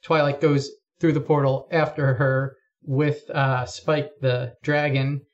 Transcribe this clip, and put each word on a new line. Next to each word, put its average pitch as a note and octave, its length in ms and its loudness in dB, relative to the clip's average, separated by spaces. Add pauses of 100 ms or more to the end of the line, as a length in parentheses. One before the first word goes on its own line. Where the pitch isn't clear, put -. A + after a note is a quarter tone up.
Twilight D3 380 2
goes C#3+ 280 2 (300)
through E3 140 2
the D3 80 0
portal C#3 500 0
after D3+ 440 0
her C3+ 400 0 (280)
with, D3 480 -2
uh, C3 340 0
Spike D3 460 -4 (100)
the B2 320 -2 (100)
dragon. C#3+ 580 -2 (120)